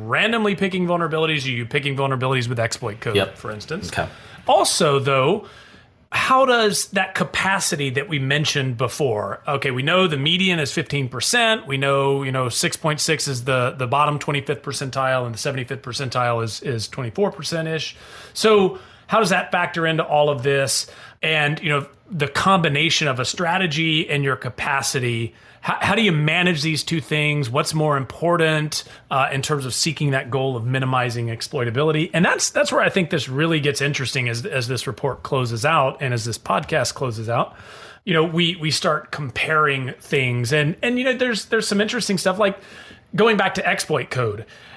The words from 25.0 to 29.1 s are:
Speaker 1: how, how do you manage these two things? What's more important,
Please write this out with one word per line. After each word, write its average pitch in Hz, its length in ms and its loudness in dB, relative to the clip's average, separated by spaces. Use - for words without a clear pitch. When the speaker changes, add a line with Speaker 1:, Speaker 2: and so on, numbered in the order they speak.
Speaker 1:
how, 180 200 -2
how 185 140 2
do 226 80 2
you 196 100 4
manage 160 500 2
these 160 220 0
two 165 160 -2
things? 147 480 0
What's 147 240 0
more 151 240 2
important, 156 880 0